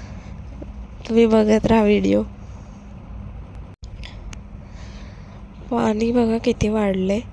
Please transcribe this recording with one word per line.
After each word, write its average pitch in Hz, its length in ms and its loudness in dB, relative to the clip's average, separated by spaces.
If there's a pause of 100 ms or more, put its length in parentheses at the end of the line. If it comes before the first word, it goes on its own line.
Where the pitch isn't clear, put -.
(1080)
तुम्ही 233 160 8
बघत 220 400 6
राहा 226 180 6
व्हिडिओ. 208 400 6 (3500)
पाणी 233 400 2
बघा 233 260 2
किती 226 320 0
वाढलंय. 196 500 2 (140)